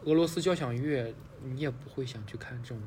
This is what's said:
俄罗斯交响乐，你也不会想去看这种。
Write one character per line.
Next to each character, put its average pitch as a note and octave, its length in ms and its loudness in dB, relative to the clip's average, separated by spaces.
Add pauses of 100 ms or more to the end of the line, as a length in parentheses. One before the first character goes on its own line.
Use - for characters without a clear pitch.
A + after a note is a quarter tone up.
俄 D3+ 100 6
罗 E3 140 8
斯 D#3+ 140 0
交 F#3 120 6
响 C3+ 220 0
乐， B2+ 380 0 (300)
你 C3 180 -4
也 D3+ 80 2
不 B2+ 220 -8
会 C3+ 120 -2
想 A2 220 -8
去 - 100 -10
看 B2 280 -8
这 - 60 -12
种。 A2 180 -8